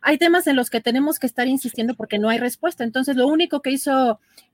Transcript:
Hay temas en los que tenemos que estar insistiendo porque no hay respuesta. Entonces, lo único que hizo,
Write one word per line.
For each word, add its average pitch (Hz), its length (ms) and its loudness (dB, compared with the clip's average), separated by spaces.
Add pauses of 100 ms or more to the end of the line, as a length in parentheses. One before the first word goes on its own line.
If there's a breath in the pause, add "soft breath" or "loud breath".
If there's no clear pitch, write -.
Hay 294 160 2
temas 339 300 2
en 277 100 2
los 247 120 -2
que 226 120 -4
tenemos 269 380 0
que 262 80 -2
estar 247 200 -2
insistiendo 247 480 -2
porque 214 240 -4
no 214 80 0
hay 226 100 0
respuesta. 247 460 -4
Entonces, 262 320 -2
lo 254 120 4
único 320 340 0
que 262 100 -4
hizo, 269 480 0 (340 soft breath)